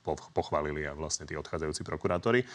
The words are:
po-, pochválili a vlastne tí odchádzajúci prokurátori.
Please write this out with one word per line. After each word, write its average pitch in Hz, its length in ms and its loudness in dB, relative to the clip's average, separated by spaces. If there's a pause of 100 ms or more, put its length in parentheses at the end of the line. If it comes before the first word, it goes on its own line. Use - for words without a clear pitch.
po-, 76 160 -2 (160)
pochválili 76 560 0
a 71 80 -8
vlastne 78 320 -4
tí 78 80 -6
odchádzajúci 78 480 -4
prokurátori. 92 560 4 (140)